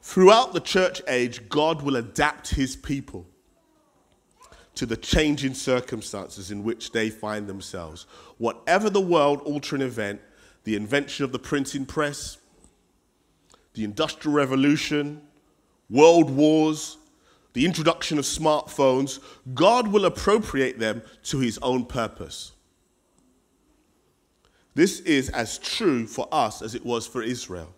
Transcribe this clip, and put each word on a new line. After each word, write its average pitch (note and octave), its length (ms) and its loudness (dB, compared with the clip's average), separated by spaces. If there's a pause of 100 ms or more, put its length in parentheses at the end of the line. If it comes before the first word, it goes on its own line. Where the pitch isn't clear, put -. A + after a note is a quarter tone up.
Throughout G#3 500 6
the F3 80 -2
church - 480 0
age, B2 400 -2
God D#3 320 0
will C#3 160 -2
adapt C#3+ 540 -2
his C3 260 -2
people C3+ 500 -8 (1500)
to - 100 -4
the A2+ 140 -4
changing C#3+ 560 0
circumstances G#2 960 -6
in G2+ 140 -8
which - 280 -6
they A2 160 0
find G#2+ 380 -8
themselves. F#2 600 -14 (300)
Whatever F3+ 540 0
the G3 100 2
world-altering D3 800 0
event, A2 400 -6 (440)
the G#2+ 120 -2
invention C#3 480 -4
of B2 80 -6
the B2+ 60 -6
printing C#3 480 -6
press, C#3+ 500 -6 (1400)
the A2 100 -4
Industrial D3 500 -4
Revolution, D3 880 2 (680)
world D#3 420 8
wars, D#3 680 2 (560)
the B2 120 0
introduction E3 540 0
of C3+ 60 -2
smartphones, C#3 960 0 (340)
God A3 320 4
will G3 200 2
appropriate D3+ 720 0
them A2 200 -2 (240)
to - 140 -6
his A#2+ 200 -2
own B2+ 260 0
purpose. - 680 -8 (2250)
This F3+ 260 2
is C#3 280 0
as - 300 -6
true B2+ 500 -2
for - 240 -8
us B2 280 -2
as A2 140 -10
it - 100 -10
was A#2 220 -4
for B2 160 -8
Israel. F#2 560 -10